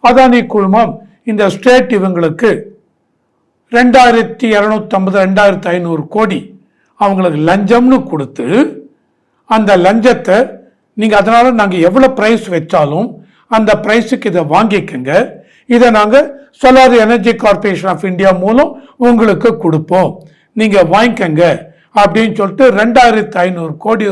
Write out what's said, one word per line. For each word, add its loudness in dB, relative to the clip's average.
அதானி 2
குழுமம் -2
இந்த -2
ஸ்டேட் 0
இவங்களுக்கு -2
ரெண்டாயிரத்தி 2
இருநூத்தம்பது, -2
ரெண்டாயிரத்தி 0
ஐந்நூறு -6
கோடி -4
அவங்களுக்கு -2
லஞ்சம்னு 2
கொடுத்து, -10
அந்த 0
லஞ்சத்தை 0
நீங்க, 0
அதனால 2
நாங்க -2
எவ்வளவு 2
பிரைஸ் -2
வச்சாலும் -2
அந்த 0
பிரைஸுக்கு -2
இதை -2
வாங்கிக்கங்க, -2
இதை 4
நாங்க 2
Solar 6
Energy 0
Corporation -2
of -4
India 0
மூலம் 0
உங்களுக்கு 0
கொடுப்போம், -2
நீங்க 2
வாங்கிக்கங்க 0
அப்படின்னு 0
சொல்லிட்டு 0
ரெண்டாயிரத்தி 0
ஐந்நூறு -6
கோடி -4